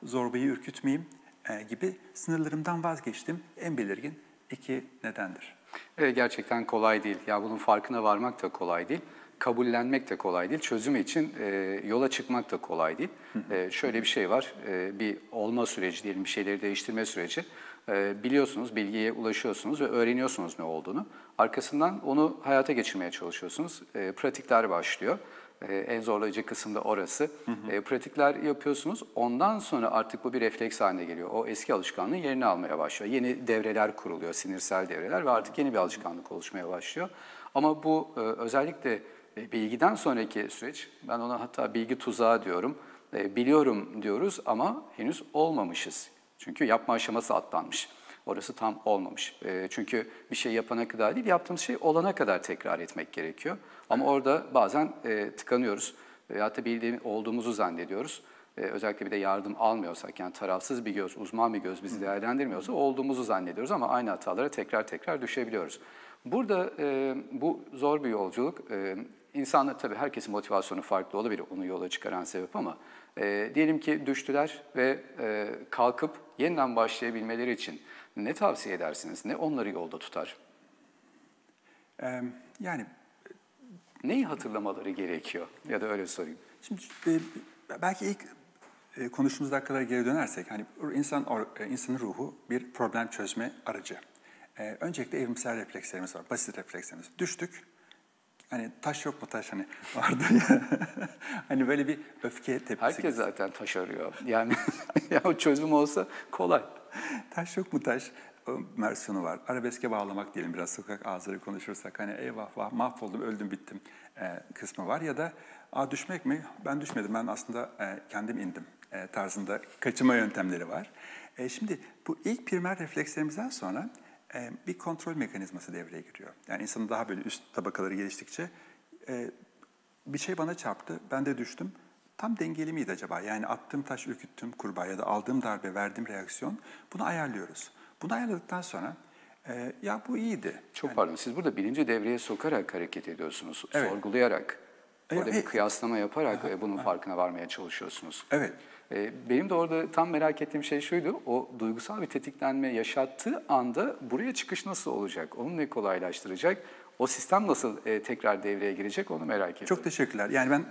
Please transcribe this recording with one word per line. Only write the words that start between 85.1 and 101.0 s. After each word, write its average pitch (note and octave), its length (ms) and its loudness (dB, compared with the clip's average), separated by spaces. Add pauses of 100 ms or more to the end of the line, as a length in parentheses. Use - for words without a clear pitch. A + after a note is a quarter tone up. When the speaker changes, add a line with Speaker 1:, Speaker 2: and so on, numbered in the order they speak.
Speaker 2:
Ya A#2+ 120 0
da A2 60 -2
öyle G2+ 200 -2
sorayım. E2 320 -6 (240)
Speaker 1:
Şimdi, G3 180 -8 (260)
e, E3 140 6 (640)
belki F#3+ 240 0
ilk, G3 120 -2 (800)
e, B2+ 120 -2
konuştuğumuz C3+ 440 2
dakikalara C3+ 300 0
geri A#2+ 240 2
dönersek, C#3 440 0
hani G#2+ 140 -6 (300)
insan C#3+ 300 2
or-, A2 380 -2
e, G#2+ 60 -6
insanın B2+ 300 -2
ruhu B2 360 -4 (160)
bir B2 220 -2
problem A2+ 360 0
çözme A2+ 440 -4 (140)
aracı. G#2 300 -6 (600)
E, G#2+ 220 -6
öncelikle C#3 400 -4
evrimsel A#2+ 360 -2
reflekslerimiz - 600 -8
var, E2 140 -10
basit - 280 -2
reflekslerimiz. - 600 -10
Düştük, E3+ 460 -4 (840)
hani A2+ 200 -4 (120)
taş D3 240 -2
yok - 160 -6
mu - 60 -10
taş - 240 -6
hani G2 140 -4 (140)
<laughs> - 140 -10
vardı B2+ 360 2
ya. - 380 8 (800)